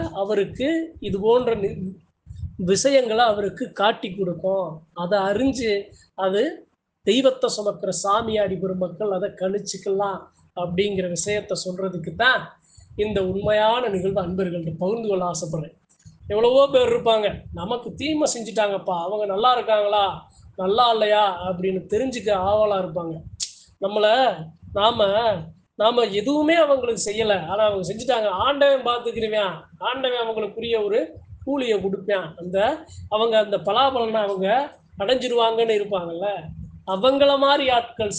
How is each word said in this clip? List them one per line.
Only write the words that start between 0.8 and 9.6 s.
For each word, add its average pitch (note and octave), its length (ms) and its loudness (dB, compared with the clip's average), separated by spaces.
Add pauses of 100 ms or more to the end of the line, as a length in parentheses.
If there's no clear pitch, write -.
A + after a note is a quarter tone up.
இது G3 200 -6
போன்ற A#3 360 4
நி-, G3 200 -4 (840)
விஷயங்களை A3+ 680 4
அவருக்கு G#3 460 0
காட்டி A3 380 0
கொடுக்கும். F#3 580 -2 (260)
அதை F3+ 260 -2
அறிஞ்சு A3+ 520 0 (440)
அது F#3+ 260 0 (640)
தெய்வத்தை B3+ 440 2
சுமக்கிற G3+ 420 -4 (120)
சாமியாடி G#3 560 0
பெருமக்கள் F#3 580 -4
அதை F#3 120 -4
கணிச்சுக்கலாம் G3 880 -4 (380)